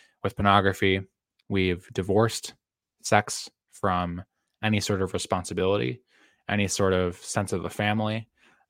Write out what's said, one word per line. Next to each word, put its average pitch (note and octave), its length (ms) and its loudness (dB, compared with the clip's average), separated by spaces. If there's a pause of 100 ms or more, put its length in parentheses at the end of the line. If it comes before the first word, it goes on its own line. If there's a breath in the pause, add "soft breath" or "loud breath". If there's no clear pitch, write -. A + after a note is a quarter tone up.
(240 soft breath)
With G2 120 -4
pornography, G2 640 4 (480)
we've F#2 440 0
divorced G2+ 600 0 (480)
sex - 480 0 (220)
from F2+ 520 -2 (400)
any G#2+ 160 2
sort G2+ 220 0
of F#2 120 -2
responsibility, F#2+ 880 -2 (460)
any G2+ 200 0
sort F#2+ 260 2
of F2+ 220 0
sense - 380 -6
of F2 100 -4
the F2 60 -6
family, G#2+ 580 -2 (420)